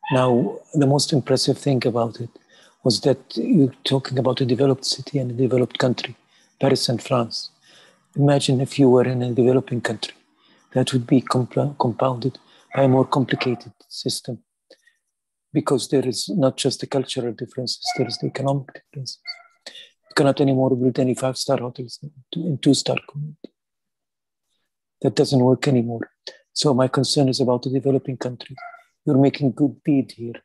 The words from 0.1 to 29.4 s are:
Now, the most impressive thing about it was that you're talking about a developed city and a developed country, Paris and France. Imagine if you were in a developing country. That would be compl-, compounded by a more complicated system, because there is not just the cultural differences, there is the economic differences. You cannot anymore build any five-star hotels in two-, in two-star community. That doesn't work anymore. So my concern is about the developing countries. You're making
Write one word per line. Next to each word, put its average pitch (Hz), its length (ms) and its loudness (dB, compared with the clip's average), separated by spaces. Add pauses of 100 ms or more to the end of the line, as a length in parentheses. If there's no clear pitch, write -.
Now, 127 460 2 (160)
the 143 120 4
most 139 260 2
impressive 131 440 0
thing 131 300 0
about 117 340 -2
it 117 100 -12 (520)
was 117 200 0
that 131 160 2 (180)
you're 160 360 4 (120)
talking 135 340 -2
about 123 220 0
a 139 40 2
developed 127 400 2
city - 360 -4
and 123 100 -4
a 120 40 -8
developed 123 440 0
country, 123 380 -2 (440)
Paris 190 280 2
and 117 120 -2
France. 117 500 -4 (680)
Imagine 139 440 2
if - 160 -6
you 139 140 6
were 123 160 6
in 127 160 -2
a 123 100 -2
developing 127 480 2
country. - 340 -6 (580)
That 127 200 0
would 120 140 0
be 131 160 4
compl-, 131 560 -2
compounded 127 600 -2 (360)
by 135 80 2
a 135 60 6
more 127 180 6
complicated 127 640 -2 (160)
system, - 540 -8 (1080)
because 147 360 0
there 131 180 2
is 120 220 -4
not 135 280 2
just - 240 -2
the 131 80 -10
cultural 127 440 -4
differences, - 540 -10 (100)
there 117 120 -2
is 120 100 -8
the 151 80 -6
economic 139 480 -4
differences. - 460 -16 (920)
You - 60 -20
cannot 139 240 2
anymore 131 360 2
build 123 220 0
any 127 160 2
five-star 131 440 -2
hotels 123 440 -10
in 147 80 -16 (200)
two-, 165 160 -6
in 147 120 -2
two-star 135 380 2 (120)
community. 151 420 -12 (1500)
That - 160 0
doesn't 139 240 2
work 127 260 4
anymore. 117 420 -2 (440)
So 147 220 0
my 131 140 2
concern 135 400 0
is 127 120 -2
about 123 220 0
the 135 80 -4
developing 135 460 -2
countries. 127 420 -12 (460)
You're 127 140 2
making 139 340 2